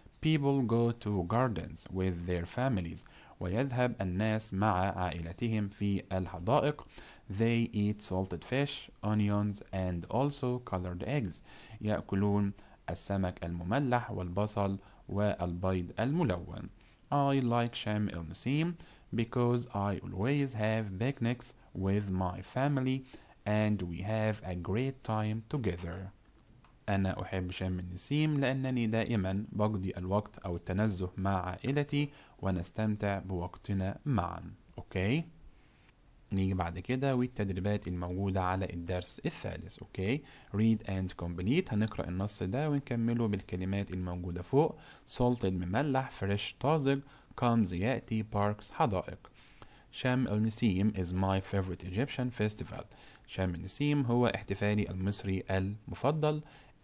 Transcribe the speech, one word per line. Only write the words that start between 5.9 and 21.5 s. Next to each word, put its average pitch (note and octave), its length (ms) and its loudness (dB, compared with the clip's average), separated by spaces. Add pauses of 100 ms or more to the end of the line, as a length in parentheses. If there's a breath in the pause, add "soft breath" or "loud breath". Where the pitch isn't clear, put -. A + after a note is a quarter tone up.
الحدائق. F#2+ 760 0 (440 loud breath)
They A2+ 420 2
eat G#2 300 2
salted F#2 420 -2
fish, - 460 -2 (120)
onions, G#2 600 2 (100)
and F2+ 380 -2
also B2+ 500 0 (100)
colored F2+ 340 -4
eggs. A#2 380 -2 (380 loud breath)
يأكلون G2+ 720 2 (380 loud breath)
السمك F#2 540 -2
المملح A2+ 680 0
والبصل G2 680 0 (300 loud breath)
والبيض F#2 920 0
الملون. A2 680 0 (440 soft breath)
I C#3 280 4
like A#2+ 340 2
شم G#2+ 340 0
النسيم C3+ 680 0 (420 loud breath)
because A#2+ 500 2
I G2+ 380 0
always A#2+ 500 0
have A2 440 0
picnics A#2+ 560 -2 (200 loud breath)